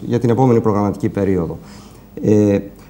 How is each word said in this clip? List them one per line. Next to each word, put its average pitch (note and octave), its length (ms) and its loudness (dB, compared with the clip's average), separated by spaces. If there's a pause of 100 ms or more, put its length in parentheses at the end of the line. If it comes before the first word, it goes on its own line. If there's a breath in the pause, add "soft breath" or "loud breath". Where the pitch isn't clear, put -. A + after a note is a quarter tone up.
για A#2+ 120 0
την B2 120 0
επόμενη A#2 300 2
προγραμματική G#2 480 -2
περίοδο. F2+ 500 -2 (640 loud breath)
Ε, G#2 360 2 (300 soft breath)